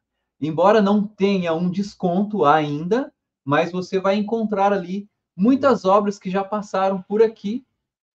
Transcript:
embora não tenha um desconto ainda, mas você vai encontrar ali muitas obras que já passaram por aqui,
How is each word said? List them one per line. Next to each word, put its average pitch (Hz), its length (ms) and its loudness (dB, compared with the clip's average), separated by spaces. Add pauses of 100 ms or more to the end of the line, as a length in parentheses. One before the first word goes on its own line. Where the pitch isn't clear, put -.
(400)
embora 170 400 4
não 202 260 2
tenha 190 460 -2
um 175 160 -2
desconto 196 760 -2
ainda, 156 680 0 (320)
mas 160 280 0
você 185 280 -4
vai 196 160 0
encontrar 208 560 -2
ali 190 360 -6 (280)
muitas 254 480 2
obras 202 340 2
que 185 120 -10
já 196 140 -2
passaram 196 580 -4
por 214 200 0
aqui, 220 440 -4 (480)